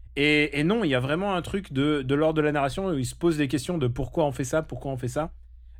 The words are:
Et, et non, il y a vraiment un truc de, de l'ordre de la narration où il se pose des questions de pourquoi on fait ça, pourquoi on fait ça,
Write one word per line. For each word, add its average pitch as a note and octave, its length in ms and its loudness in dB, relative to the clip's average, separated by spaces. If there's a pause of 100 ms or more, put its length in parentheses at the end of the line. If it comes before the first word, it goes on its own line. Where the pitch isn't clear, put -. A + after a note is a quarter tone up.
(180)
Et, D3 440 4
et - 20 4
non, G#3 220 2
il D#3 40 2
y C3+ 60 4
a B2 60 2
vraiment F3 340 0
un F3 60 0
truc F#3 320 -6
de, C#3+ 280 2
de C3 140 0
l'ordre D#3 200 2
de D#3 60 4
la D3+ 120 2
narration D3 340 0
où E3+ 100 0
il C3 80 -2
se - 100 -8
pose E3+ 200 2
des D3 140 2
questions D#3 280 -2
de C3 100 2
pourquoi C3 360 -2
on D3 80 2
fait C3+ 140 -4
ça, D#3 160 0
pourquoi C#3 320 -8
on C3 40 -6
fait B2 120 -6
ça, D3+ 240 -4 (460)